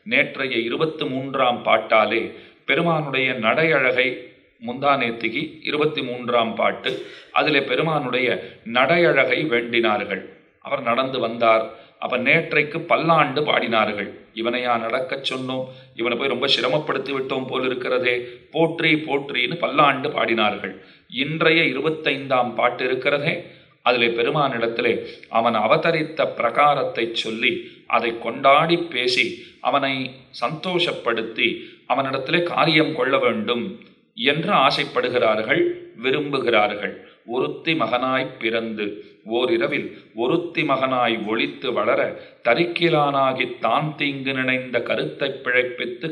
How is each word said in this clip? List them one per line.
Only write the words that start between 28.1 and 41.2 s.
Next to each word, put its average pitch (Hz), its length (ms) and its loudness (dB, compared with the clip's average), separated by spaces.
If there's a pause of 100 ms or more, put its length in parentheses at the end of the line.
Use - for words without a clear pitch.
கொண்டாடி 139 680 2
பேசி, 127 400 0 (360)
அவனை 135 340 0 (400)
சந்தோஷப்படுத்தி, 151 1120 -2 (360)
அவனிடத்திலே 135 580 0
காரியம் 156 520 2
கொள்ள 131 220 2
வேண்டும் 117 480 0 (520)
என்று 147 380 0
ஆசைப்படுகிறார்கள், 123 1080 2 (360)
விரும்புகிறார்கள். 117 960 0 (340)
ஒருத்தி 143 460 -4
மகனாய் 131 600 -2
பிறந்து 110 520 -4 (440)
ஓரிரவில் 120 560 0 (300)
ஒருத்தி 156 480 -2
மகனாய் 131 600 0